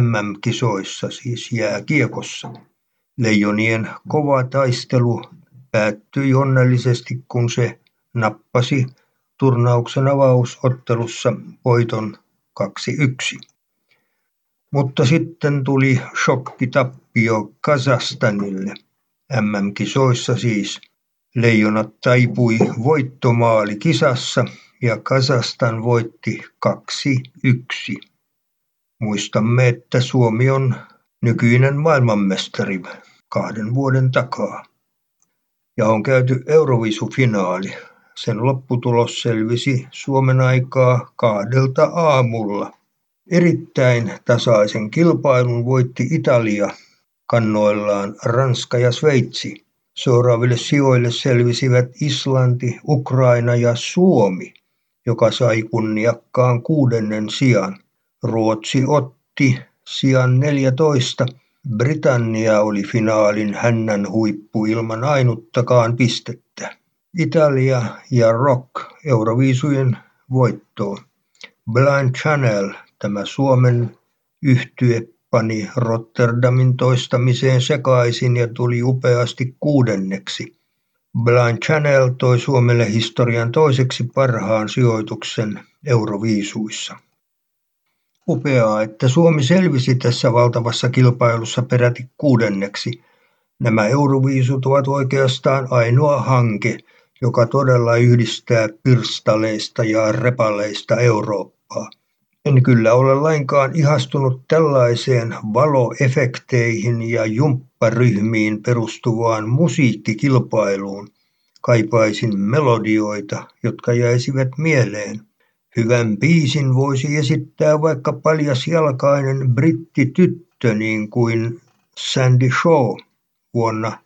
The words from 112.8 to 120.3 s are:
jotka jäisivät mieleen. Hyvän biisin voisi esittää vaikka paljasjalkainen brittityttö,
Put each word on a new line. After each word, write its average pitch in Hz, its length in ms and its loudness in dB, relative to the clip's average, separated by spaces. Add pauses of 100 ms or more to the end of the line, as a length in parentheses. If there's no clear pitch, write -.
jotka 120 300 -4
jäisivät 123 560 0 (100)
mieleen. 107 640 -2 (560)
Hyvän 117 400 0
biisin 139 580 2
voisi 139 420 0
esittää 151 640 0
vaikka 151 300 -2
paljasjalkainen 139 1400 0
brittityttö, 143 1200 0